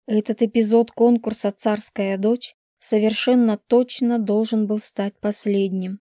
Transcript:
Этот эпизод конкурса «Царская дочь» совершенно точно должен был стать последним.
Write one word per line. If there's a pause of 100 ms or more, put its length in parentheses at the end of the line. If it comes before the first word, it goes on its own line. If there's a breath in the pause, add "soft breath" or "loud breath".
Этот
эпизод
конкурса
«Царская
дочь» (240)
совершенно
точно
должен
был
стать
последним. (160)